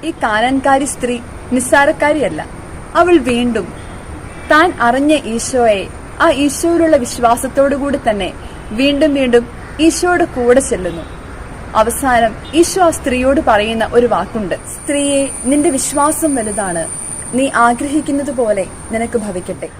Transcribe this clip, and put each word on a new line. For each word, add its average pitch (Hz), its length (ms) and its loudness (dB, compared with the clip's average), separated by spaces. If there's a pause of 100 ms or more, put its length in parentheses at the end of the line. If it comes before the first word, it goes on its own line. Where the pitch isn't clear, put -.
ഈ 320 60 -6
കാനാൻകാരി 269 720 2
സ്ത്രീ 247 340 -4 (320)
നിസ്സാരക്കാരിയല്ല. 269 920 2 (500)
അവൾ 349 220 6
വീണ്ടും 240 560 0 (760)
താൻ 320 300 6
അറിഞ്ഞ 269 320 4
ഈശോയെ, 226 760 0 (340)
ആ 330 100 6
ഈശോയിലുള്ള 311 680 2
വിശ്വാസത്തോടു 247 800 2
കൂടി 277 240 -2 (100)
തന്നെ 196 240 -2 (380)
വീണ്ടും 285 420 2
വീണ്ടും 240 340 2 (320)
ഈശോയുടെ 349 460 2
കൂടെ 247 340 4
ചെല്ലുന്നു. 180 420 -4 (760)
അവസാനം 233 600 2 (180)
ഈശോ 339 280 2
ആ 339 80 6
സ്ത്രീയോട് 262 580 0
പറയുന്ന 220 460 2
ഒരു 240 120 6
വാക്കുണ്ട്, 190 500 -2
"സ്ത്രീയെ, 285 760 -2 (160)
നിന്റെ 294 240 2
വിശ്വാസം 285 680 0
വലുതാണ്, 202 520 -2 (460)
നീ 269 220 2
ആഗ്രഹിക്കുന്നത് 277 760 0
പോലെ 214 340 0 (260)
നിനക്ക് 233 260 -2
ഭവിക്കട്ടെ." 180 520 -6 (100)